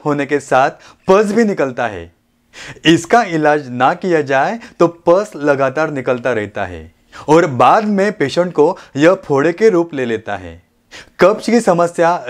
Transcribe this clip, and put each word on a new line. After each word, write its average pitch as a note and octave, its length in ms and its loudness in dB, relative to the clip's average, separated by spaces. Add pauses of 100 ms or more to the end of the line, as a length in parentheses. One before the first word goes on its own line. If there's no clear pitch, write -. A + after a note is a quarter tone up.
होने C#3+ 200 -2
के C#3+ 140 -2
साथ C3+ 320 0 (360)
पस G3 180 4
भी G#3+ 180 0
निकलता C3+ 440 -2
है। E2+ 340 -14 (640)
इसका E3+ 380 2
इलाज D3+ 460 0
ना B2 240 0
किया F3 280 -2
जाए C#3+ 380 -2 (200)
तो E3+ 80 4
पस F3+ 480 0
लगातार C#3+ 560 -2
निकलता B2+ 420 -4
रहता G#2 320 -6
है E2 280 -14 (340)
और E3 180 4
बाद C#3 380 2
में G3+ 300 0
पेशेंट E3 400 -2
को D#3+ 240 2 (180)
यह D#3+ 180 4
फोड़े D3 400 -2
के G#3+ 160 2
रूप E3+ 240 0
ले C3 120 -4
लेता G#2 300 -6
है। F2 280 -16 (560)
कब्ज G3+ 260 2
की A3 160 2
समस्या E3+ 680 0